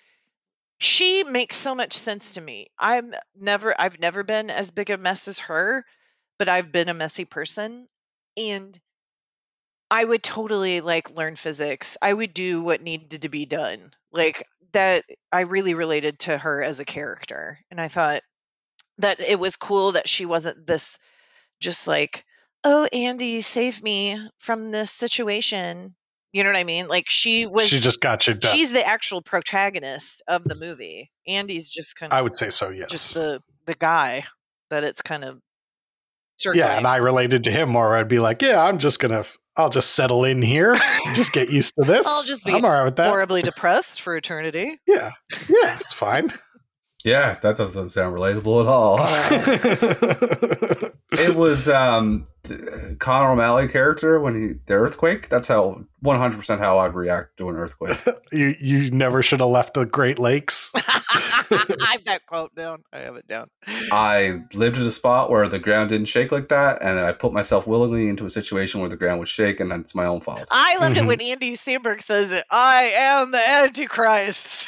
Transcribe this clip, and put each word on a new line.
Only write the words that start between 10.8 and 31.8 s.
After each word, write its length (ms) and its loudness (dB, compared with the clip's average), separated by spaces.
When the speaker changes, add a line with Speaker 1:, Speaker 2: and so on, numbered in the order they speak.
Speaker 1:
like, 340 -2
learn 200 -6
physics. 640 -8
I 120 2
would 200 -4
do 280 -4
what 200 -2
needed 400 -12
to 80 -8
be 160 -8
done. 460 -8
Like, 340 -2
that, 300 2
I 100 2
really 320 -2
related 460 -4
to 180 -4
her 240 -4
as 180 -6
a 60 -14
character, 760 -12
and 100 -12
I 60 -6
thought 340 -2
that 200 0
it 200 0
was 160 -4
cool 380 0
that 160 -2
she 160 0
wasn't 420 -6
this 300 -4
just 280 -8
like, 360 -2
"Oh, 300 4
Andy, 480 -4
save 400 -4
me 380 -4
from 340 -6
this 200 -6
situation." 1040 -6
You 100 0
know 80 2
what 80 2
I 60 0
mean? 220 -4
Like, 220 0
she 380 0
was 200 2
Speaker 2:
She 120 2
just 220 0
got 260 0
you 80 2
done. 160 0
Speaker 1:
she's 200 2
the 140 2
actual 380 -2
protagonist 1040 -4
of 160 -2
the 100 -6
movie. 580 -16
Andy's 420 -6
just 280 -14